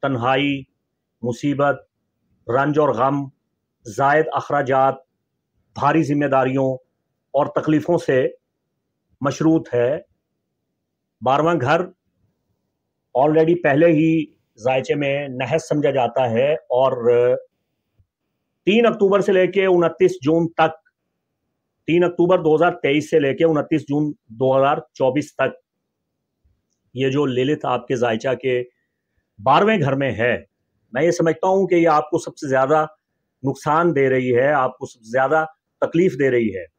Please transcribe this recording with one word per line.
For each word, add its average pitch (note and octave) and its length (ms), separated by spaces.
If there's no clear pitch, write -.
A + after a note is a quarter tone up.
تنہائی، C3+ 600
مصیبت، C#3 540
رنج C#3+ 320
اور C#3+ 100
غم، C3+ 360
زائد C#3 480
اخراجات، C3+ 640
بھاری D3+ 280
ذمہ D3 220
داریوں C3 480
اور C#3 300
تکلیفوں D#3 360
سے D3 300
مشروط D#3 520
ہے۔ B2 240
بارہواں D3 400
گھر D3+ 200
already D#3 340
پہلے D3 240
ہی D#3+ 380
ذائچے C3 380
میں C#3+ 320
نحس C3+ 420
سمجھا D3 220
جاتا B2+ 380
ہے C3 240
اور B2+ 580
تین A3 200
اکتوبر G3+ 360
سے G3+ 100
لے F#3 160
کے F#3+ 180
انتیس F3 460
جون D#3+ 260
تک، D#3+ 420
تین E3+ 160
اکتوبر F3 340
دو D#3+ 180
ہزار E3+ 160
تئیس D3 380
سے D#3+ 100
لے C#3 140
کے D3 120
انتیس D3+ 360
جون D3 320
دو C3 300
ہزار C#3 200
چوبیس C3+ 420
تک C3+ 240
یہ C3 160
جو C#3+ 160
للت C3+ 400
آپ B2+ 220
کے C3+ 80
ذائچہ A#2+ 460
کے B2 220
بارہویں F#3 380
گھر C3+ 140
میں C3+ 160
ہے، G#2+ 260
میں C3 120
یہ E3+ 80
سمجھتا E3 360
ہوں F#3+ 200
کہ F3 80
یہ E3 120
آپ D#3 220
کو E3+ 80
سب E3 200
سے D#3 100
زیادہ C3+ 380
نقصان D3+ 520
دے C3+ 140
رہی B2+ 280
ہے، C3+ 140
آپ C3 260
کو C3+ 80
سب A#2+ 140
سے A2 120
زیادہ C3+ 340
تکلیف D#3+ 380
دے C3+ 120
رہی A2+ 260
ہے۔ F2 80